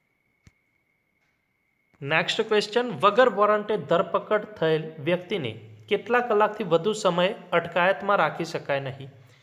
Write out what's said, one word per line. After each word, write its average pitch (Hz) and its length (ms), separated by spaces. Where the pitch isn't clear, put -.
નેક્સ્ટ 160 400
ક્વેશ્ચન, 214 500
વગર 202 380
વોરંટે 208 480
ધરપકડ 185 680
થયેલ 160 380
વ્યક્તિને 165 520
કેટલા 220 320
કલાકથી 214 440
વધુ 170 300
સમય 180 420
અટકાયતમાં 190 680
રાખી 160 280
શકાય 143 340
નહીં? 135 300